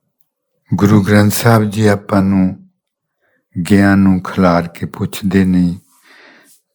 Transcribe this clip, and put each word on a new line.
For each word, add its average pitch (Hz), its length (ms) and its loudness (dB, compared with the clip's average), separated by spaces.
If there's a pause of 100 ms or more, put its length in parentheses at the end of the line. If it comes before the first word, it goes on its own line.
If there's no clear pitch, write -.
(760)
ਗੁਰੂ 101 280 2
ਗ੍ਰੰਥ 104 300 0
ਸਾਹਿਬ 113 380 0
ਜੀ 107 160 -2
ਆਪਾਂ 101 360 -2
ਨੂੰ 95 480 -2 (1000)
ਗਿਆਨ 98 280 2
ਨੂੰ 95 240 2
ਖਿਲਾਰ 85 460 -2
ਕੇ - 180 -12
ਪੁੱਛਦੇ 95 580 -4
ਨੇ, 90 360 0 (960)